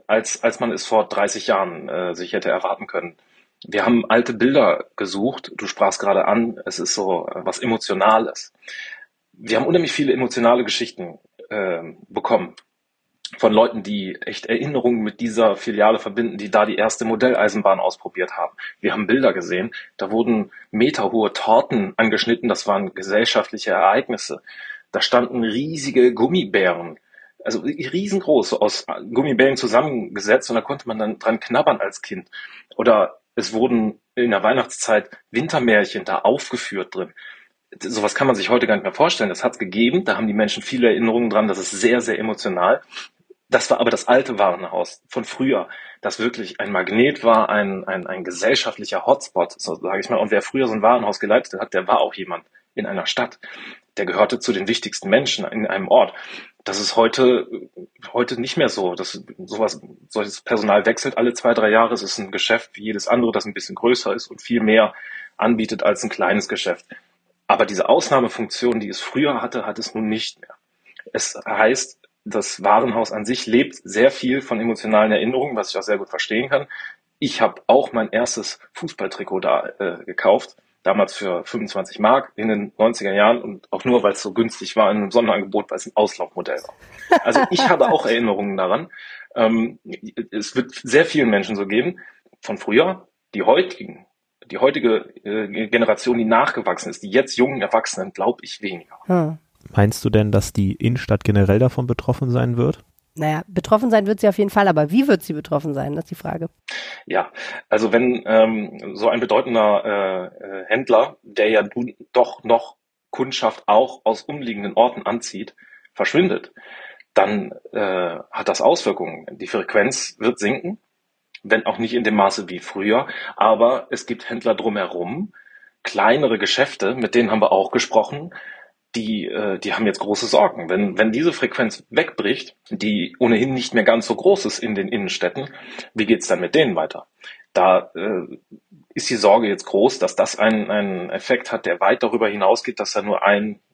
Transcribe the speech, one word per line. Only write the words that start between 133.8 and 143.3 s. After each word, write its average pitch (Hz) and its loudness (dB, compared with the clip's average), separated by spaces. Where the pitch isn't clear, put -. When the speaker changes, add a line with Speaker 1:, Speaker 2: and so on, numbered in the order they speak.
Speaker 1:
ganz 113 4
so 113 -2
groß - 2
ist 107 -4
in 110 -4
den 98 -4
Innenstädten, 98 -4
wie 107 0
geht's 113 2
dann 87 0
mit 87 -4
denen 131 4
weiter? - -6
Da, 92 4
äh, 90 -6
ist - -6
die 123 -2
Sorge 107 6
jetzt 98 -4
groß, 104 2
dass - -2
das - 0
einen, 107 2
einen 98 -2
Effekt - -4
hat, - -6
der 87 -2
weit 104 2
darüber 110 0
hinausgeht, 101 0
dass 107 -6
da 104 -2
nur 101 -2
ein, 101 2